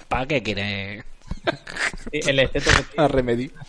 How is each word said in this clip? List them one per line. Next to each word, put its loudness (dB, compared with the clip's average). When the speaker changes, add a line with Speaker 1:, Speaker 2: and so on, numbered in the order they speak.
Speaker 1:
¿Para 0
qué 0
quiere? -4
Speaker 2:
Sí, -2
el 2
exceso 4
que 0
Speaker 1:
<laughs> -
A 6
Remedy. 0